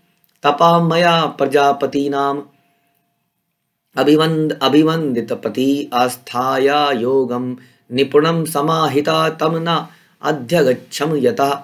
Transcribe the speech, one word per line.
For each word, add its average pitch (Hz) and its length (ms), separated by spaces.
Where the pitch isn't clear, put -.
तपा 170 380
मया 165 460
प्रजापतीनाम 139 1160
अभिवंद-, 156 680
अभिवंदितपति 135 1300
आस्थाया 135 1000
योगम 127 640
निपुणम 151 520
समाहिता 160 840
तम 156 240
न 165 360
अध्यगच्छम 147 920
यतः 139 480